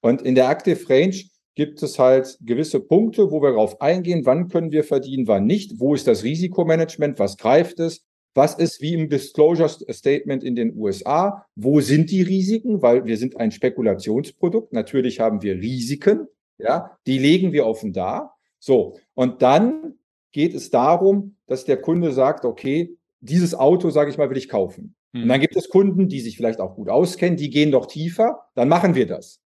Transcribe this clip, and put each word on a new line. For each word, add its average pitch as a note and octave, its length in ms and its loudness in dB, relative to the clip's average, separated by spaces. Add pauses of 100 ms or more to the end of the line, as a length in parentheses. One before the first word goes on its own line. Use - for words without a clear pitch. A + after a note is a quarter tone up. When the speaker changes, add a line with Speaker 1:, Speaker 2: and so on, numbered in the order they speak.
Speaker 1:
Und B2 200 2
in B2+ 140 0
der B2+ 160 4
Active - 360 -2
Range E3+ 280 4 (400)
gibt D3 260 -6
es - 160 -8
halt C3 440 4
gewisse B2+ 380 -2
Punkte, G#3+ 520 2
wo D3+ 100 -2
wir C#3+ 80 4
darauf A2 320 0
eingehen, E3 460 0
wann D#3+ 200 2
können E3 240 -2
wir D3+ 120 0
verdienen, C3 440 -2
wann G2+ 200 2
nicht, B2 320 -2
wo C#3 160 2
ist B2+ 120 -4
das A2+ 160 2
Risikomanagement, D#3+ 960 -2
was G2 200 -2
greift D#3 420 2
es, E3 260 -6 (300)
was C3+ 180 4
ist - 280 -4
wie D#3 120 -4
im D#3+ 160 -2
Disclosure D#3 580 2
Statement C#3 760 -4
in B2+ 120 -4
den A2+ 220 -4
U G#2+ 100 -4
S F#2+ 200 -6
A, F#3 360 -2 (120)
wo C3+ 260 2
sind D#3 300 2
die F#3+ 100 2
Risiken, F#3+ 640 -2
weil B2 220 4
wir A2 120 -2
sind B2 200 -6
ein A2+ 140 -2
Spekulationsprodukt, B2 1200 -4
natürlich B2 460 -2
haben G#2+ 220 0
wir G2 140 -4
Risiken, B2 720 -2 (300)
ja, B2+ 340 -4 (160)
die C3 100 0
legen E3 360 2
wir D3 120 2
offen A2 260 -4
dar. G#2 460 -6 (220)
So, - 400 0 (160)
und B2+ 260 -2
dann A#3+ 540 2 (360)
geht D#3 220 -2
es - 160 -12
darum, F#3 680 2 (100)
dass C3 180 -6
der C3 160 0
Kunde E3 320 -2
sagt, C3+ 320 0
okay, C#3 500 -4 (240)
dieses E3+ 360 0
Auto, E3+ 340 4
sag D3 200 2
ich C#3+ 100 -10
mal, C#3 100 0
will C3+ 80 -4
ich C3 100 -8
kaufen. - 480 -6 (160)
Speaker 2:
Mhm. A#2+ 120 -8
Speaker 1:
Und A#2 60 2
dann C3+ 100 4
gibt D3 160 0
es F3 140 -2
Kunden, F#3+ 380 4
die D#3+ 120 -4
sich A2+ 180 -10
vielleicht A2+ 220 -4
auch F#2+ 160 -8
gut G2+ 120 -12
auskennen, E3+ 480 0
die D3 140 -6
gehen D3 220 2
doch C3+ 160 2
tiefer, E3+ 560 -2 (100)
dann B2+ 160 0
machen E3+ 240 4
wir B2 140 2
das - 340 -12 (120)